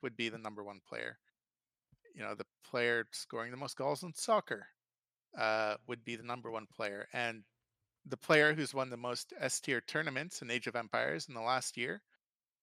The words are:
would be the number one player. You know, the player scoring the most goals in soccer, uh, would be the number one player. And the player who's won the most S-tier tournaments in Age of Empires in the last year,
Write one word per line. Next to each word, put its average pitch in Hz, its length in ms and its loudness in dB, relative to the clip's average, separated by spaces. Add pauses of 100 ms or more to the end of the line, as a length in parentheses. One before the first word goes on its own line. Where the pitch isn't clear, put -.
would 117 140 -4
be 117 120 2
the 113 100 -6
number 107 240 -8
one 101 260 -12
player. 58 300 -6 (960)
You 139 80 -10
know, 107 120 -4
the 107 120 -8 (180)
player 120 480 2
scoring 117 380 -6
the 123 60 -10
most 135 200 -8
goals 139 260 0
in 175 120 -8
soccer, 214 520 2 (720)
uh, 110 360 4 (120)
would 117 180 -6
be 120 120 -4
the 110 80 -8
number 120 260 -6
one 110 160 -4
player. 101 460 -4
And 117 300 -2 (640)
the 131 100 -6
player 151 360 8
who's 151 220 0
won 131 160 0
the 120 60 -8
most 120 420 -4
S-tier 131 420 0
tournaments 151 640 -2
in 120 80 -4
Age 120 160 0
of 117 100 -2
Empires 120 520 0
in 139 60 -12
the 113 60 -8
last 123 360 0
year, 151 260 -2 (600)